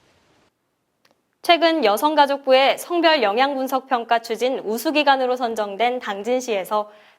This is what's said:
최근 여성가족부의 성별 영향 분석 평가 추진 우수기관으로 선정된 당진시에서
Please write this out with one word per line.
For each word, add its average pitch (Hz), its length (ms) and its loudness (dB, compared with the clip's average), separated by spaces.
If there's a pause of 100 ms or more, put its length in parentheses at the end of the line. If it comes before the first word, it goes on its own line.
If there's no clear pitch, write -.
(1400)
최근 320 440 2
여성가족부의 269 920 2
성별 320 420 2
영향 233 320 0
분석 262 340 -4
평가 233 320 0
추진 233 400 -4
우수기관으로 262 760 0
선정된 226 640 -2
당진시에서 214 880 -4 (300)